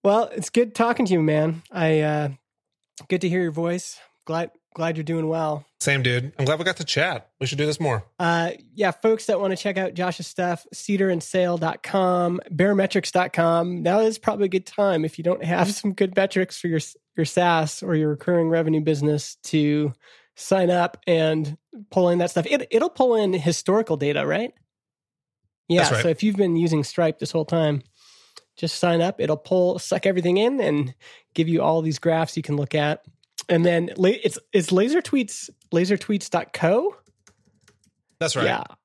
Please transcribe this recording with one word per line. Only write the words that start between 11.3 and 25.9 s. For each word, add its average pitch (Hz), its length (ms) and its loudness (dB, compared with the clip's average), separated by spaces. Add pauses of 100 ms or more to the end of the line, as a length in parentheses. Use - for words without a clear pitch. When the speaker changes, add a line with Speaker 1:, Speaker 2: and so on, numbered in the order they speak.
Speaker 1:
dot 160 240 -4
com, 180 600 0 (100)
baremetrics 190 640 2
dot 180 180 2
com. 170 520 0
Now 185 180 2
is 220 160 0
probably 202 300 0
a - 20 -2
good 185 160 -2
time 185 400 0
if 156 120 -6
you 165 60 -10
don't 175 220 0
have 175 260 2
some 202 220 -4
good 185 240 0
metrics 190 420 0
for 175 80 -6
your, 160 140 0 (340)
your 160 100 2
SaaS 165 560 2
or 175 140 -2
your 156 140 2
recurring 165 400 0
revenue 160 320 2
business 147 540 0 (100)
to 147 480 0 (420)
sign 185 340 2
up 175 280 0 (100)
and 156 500 0 (320)
pull 180 200 2
in 175 100 2
that 175 120 0
stuff. 170 160 -2
It, 285 220 0
it'll 277 200 2
pull 247 260 2
in 202 160 2
historical 175 640 0
data, 143 320 -2
right? 202 260 -2 (1160)
Yeah, 170 140 4
Speaker 2:
That's 147 100 2